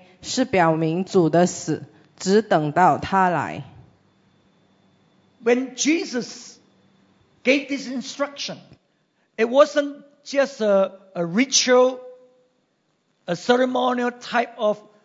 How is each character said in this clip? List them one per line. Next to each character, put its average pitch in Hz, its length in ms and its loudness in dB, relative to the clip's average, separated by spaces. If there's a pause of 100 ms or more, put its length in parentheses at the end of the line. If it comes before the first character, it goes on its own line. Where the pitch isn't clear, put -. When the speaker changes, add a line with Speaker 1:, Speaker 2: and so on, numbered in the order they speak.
(220)
Speaker 1:
是 - 240 -4
表 170 300 2
明 160 300 -2
主 175 220 2
的 165 200 4
死， - 360 -6 (340)
只 202 260 2
等 156 280 0
到 170 280 4
他 190 300 0
来。 123 340 -6 (1800)
Speaker 2:
When 247 320 0
Jesus - 800 -4 (880)
gave 277 240 0
this 240 200 -8
instruction, 269 680 -8 (800)
it 220 80 0
wasn't 285 580 2 (200)
just 269 400 -2
a, 196 360 2 (160)
a 175 100 -4
ritual, 254 720 2 (1300)
a 175 100 -4
ceremonial 247 760 -2
type 240 460 -6
of 214 200 -2 (280)